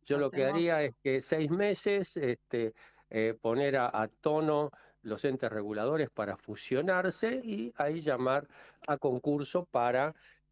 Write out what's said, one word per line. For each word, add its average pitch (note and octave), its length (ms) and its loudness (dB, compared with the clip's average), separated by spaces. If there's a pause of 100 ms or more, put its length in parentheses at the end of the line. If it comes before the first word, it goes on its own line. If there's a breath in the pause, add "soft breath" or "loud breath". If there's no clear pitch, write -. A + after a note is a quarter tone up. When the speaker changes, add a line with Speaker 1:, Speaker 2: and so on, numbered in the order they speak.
Speaker 1:
yo C#3+ 120 0
lo C#3+ 140 2
que C#3 100 -2
Speaker 2:
hacemos C3+ 140 2
Speaker 1:
haría E3 280 2
es B2+ 200 -2
que C3+ 180 0
seis D#3 300 0
meses, G3+ 680 0
este, A#2+ 560 -2 (380 loud breath)
eh, A2 300 0
poner C3+ 360 2
a, B2 160 2
a A2 160 0
tono D3+ 640 0 (320 loud breath)
los G#2+ 220 -6
entes C3 280 0
reguladores A2 580 -2
para G2+ 260 -4
fusionarse F3+ 1080 -2
y A3 320 -6
ahí D3+ 240 0
llamar C3+ 480 0 (400 loud breath)
a C#3+ 80 2
concurso C#3+ 720 0
para B2+ 480 2 (380 loud breath)